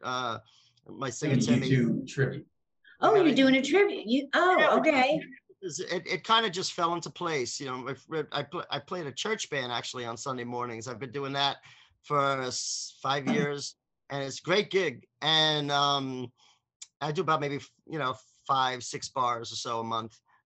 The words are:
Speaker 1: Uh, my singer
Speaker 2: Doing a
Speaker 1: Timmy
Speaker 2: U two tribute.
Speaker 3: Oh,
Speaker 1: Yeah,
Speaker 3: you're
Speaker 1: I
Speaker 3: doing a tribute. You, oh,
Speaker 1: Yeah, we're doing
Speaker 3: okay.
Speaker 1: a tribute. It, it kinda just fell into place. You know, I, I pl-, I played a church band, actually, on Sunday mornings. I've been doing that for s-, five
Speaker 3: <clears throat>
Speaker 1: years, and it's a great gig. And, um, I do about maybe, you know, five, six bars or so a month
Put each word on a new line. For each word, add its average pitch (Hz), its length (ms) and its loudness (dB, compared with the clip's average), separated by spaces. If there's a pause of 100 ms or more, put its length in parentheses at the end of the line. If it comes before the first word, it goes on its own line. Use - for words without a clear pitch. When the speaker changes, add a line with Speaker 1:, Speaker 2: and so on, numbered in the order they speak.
Speaker 1:
Uh, 123 340 -4 (500)
my 120 220 -8
singer 135 260 0
Speaker 2:
Doing 113 60 2
a 120 180 2
Speaker 1:
Timmy 131 80 -2
Speaker 2:
U 123 180 4
two - 200 -2
tribute. - 400 -2 (540)
Speaker 3:
Oh, 415 160 6
Speaker 1:
Yeah, 381 60 8
Speaker 3:
you're 302 100 8
Speaker 1:
I - 20 2
Speaker 3:
doing 262 220 6
a 262 60 4
tribute. 330 440 2
You, 262 280 0
oh, 349 260 6
Speaker 1:
Yeah, 302 160 6
we're 254 60 6
doing 294 120 6
Speaker 3:
okay. 262 140 6
Speaker 1:
a 311 100 2
tribute. - 100 -8 (360)
It, 180 440 -6
it 180 160 -4
kinda 226 260 2
just 175 220 -4
fell 170 220 0
into 170 140 -6
place. 147 520 -4
You 143 60 -8
know, 127 220 -6 (240)
I, 151 280 -4
I - 20 -4
pl-, 147 260 -8
I - 120 -6
played 175 260 -8
a 135 60 -8
church - 360 -6
band, 127 220 -4
actually, 123 340 -6
on 117 120 -6
Sunday 127 260 -8
mornings. 120 460 -8
I've 120 100 -10
been 123 140 -12
doing 139 220 -8
that 139 240 -2 (440)
for 139 400 0
s-, - 580 -8
five 135 280 -2
Speaker 3:
<clears throat> - 40 0
Speaker 1:
years, 143 440 -2 (340)
and 139 140 -4
it's 135 160 -10
a - 20 -18
great 202 300 2
gig. 170 340 0 (140)
And, 151 500 2
um, 135 600 0 (680)
I 151 120 -4
do 165 80 0
about 156 200 2
maybe, 143 200 -4 (260)
you 156 140 -6
know, 127 160 -2 (280)
five, 127 380 0
six - 260 -8
bars 120 440 -2
or - 20 -12
so 117 240 -4
a 113 60 -4
month 113 340 -6 (280)